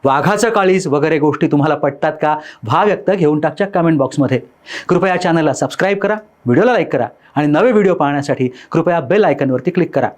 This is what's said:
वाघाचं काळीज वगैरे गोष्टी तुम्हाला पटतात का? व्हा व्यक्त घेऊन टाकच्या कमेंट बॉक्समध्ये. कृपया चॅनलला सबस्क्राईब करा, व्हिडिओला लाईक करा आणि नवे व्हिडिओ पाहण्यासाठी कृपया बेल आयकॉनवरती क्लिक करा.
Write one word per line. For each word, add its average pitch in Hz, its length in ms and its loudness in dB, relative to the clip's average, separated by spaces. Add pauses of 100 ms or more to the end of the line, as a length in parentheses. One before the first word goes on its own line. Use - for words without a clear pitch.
वाघाचं 151 440 2
काळीज 185 380 2
वगैरे 151 320 0
गोष्टी 151 280 0
तुम्हाला 143 280 2
पटतात 151 460 -2
का? 151 160 0 (260)
व्हा 143 200 0
व्यक्त 190 280 0
घेऊन 151 280 2
टाकच्या 160 280 -2
कमेंट 165 300 0
बॉक्समध्ये. 127 420 0 (480)
कृपया 180 340 0
चॅनलला 165 320 0
सबस्क्राईब 185 440 -2
करा, 202 180 -2 (300)
व्हिडिओला 175 280 4
लाईक 175 200 -2
करा 120 140 -2 (280)
आणि 147 120 0
नवे 175 240 2
व्हिडिओ 202 220 2
पाहण्यासाठी 143 560 -2 (220)
कृपया 170 280 0
बेल 175 240 0
आयकॉनवरती 143 480 0
क्लिक - 240 -2
करा. 123 220 0